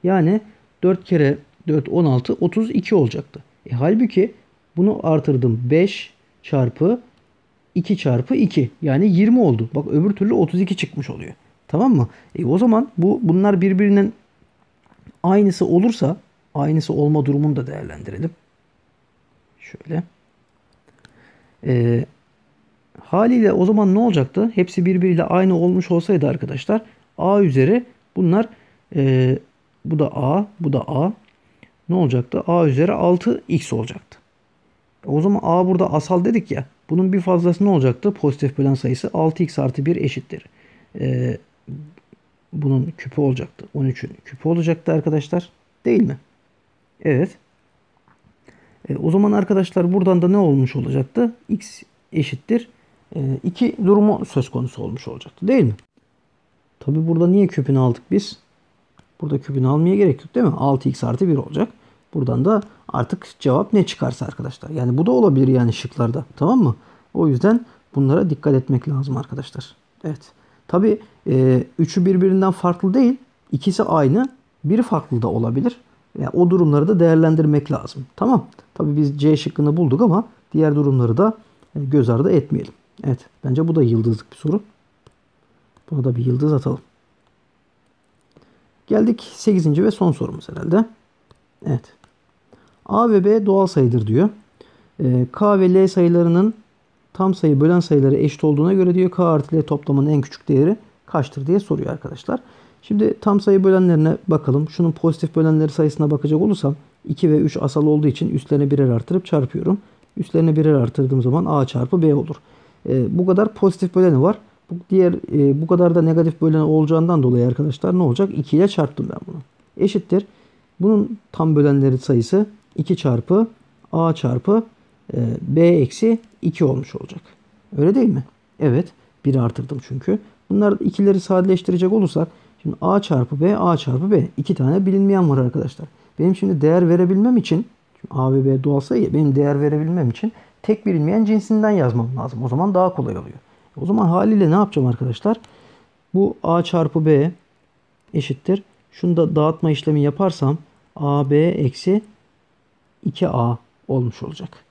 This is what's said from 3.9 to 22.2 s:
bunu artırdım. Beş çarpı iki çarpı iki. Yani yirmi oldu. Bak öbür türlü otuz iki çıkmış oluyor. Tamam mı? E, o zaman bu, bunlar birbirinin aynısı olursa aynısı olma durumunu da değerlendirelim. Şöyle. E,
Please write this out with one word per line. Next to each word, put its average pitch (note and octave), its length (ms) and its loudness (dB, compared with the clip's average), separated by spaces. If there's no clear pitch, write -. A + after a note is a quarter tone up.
bunu G3+ 260 0
artırdım. C3 580 0
Beş F3+ 420 0
çarpı D3+ 580 -2
iki F3+ 220 -2
çarpı B2+ 380 -2
iki. D#3 360 0
Yani D3 260 0
yirmi G#3+ 320 4
oldu. A#2 360 0
Bak D3 120 -4
öbür F3+ 260 0
türlü G#3 200 -2
otuz F3 280 0
iki F3+ 160 -4
çıkmış - 320 -8
oluyor. - 240 -14
Tamam A3 280 2
mı? A#2+ 120 2
E, F3 100 -6
o C#3 120 2
zaman A#3 300 2
bu, G3 260 2
bunlar F#3+ 380 2
birbirinin G3+ 520 2
aynısı F#3+ 420 2
olursa F#3 520 0
aynısı D3+ 380 -2
olma D3 320 0
durumunu C#3+ 300 0
da B2+ 120 -6
değerlendirelim. E2+ 640 -12
Şöyle. D#3+ 380 -10
E, A#2+ 400 0